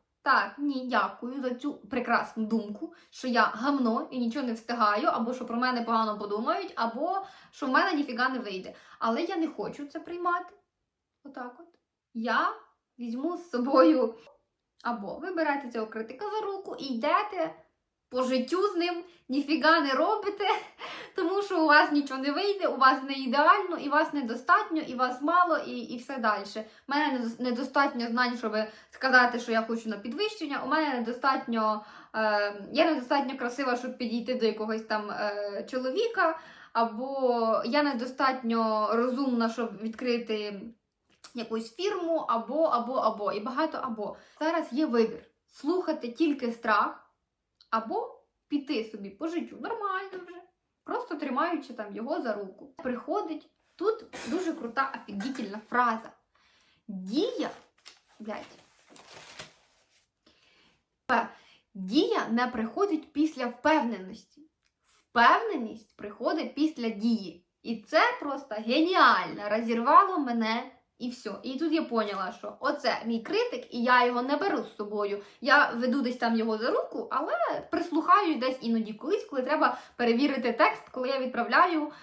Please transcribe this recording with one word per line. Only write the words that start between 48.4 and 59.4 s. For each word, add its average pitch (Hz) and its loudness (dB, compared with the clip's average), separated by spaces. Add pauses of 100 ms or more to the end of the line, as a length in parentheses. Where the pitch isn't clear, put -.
піти 277 -2
собі 196 -12
по 320 -8
життю 320 -6
нормально 392 -4
вже, 349 -14 (420)
просто 453 -6
тримаючи 294 -2
там 208 -10
його 254 -4
за 233 -2
руку. 202 -10
Приходить, 302 -6 (260)
тут 427 -2 (240)
дуже 330 -2
крута, 240 -4
офігітельна 214 -8
фраза. 233 0 (760)
Дія, 247 -2 (680)
блядь. - -12 (2500)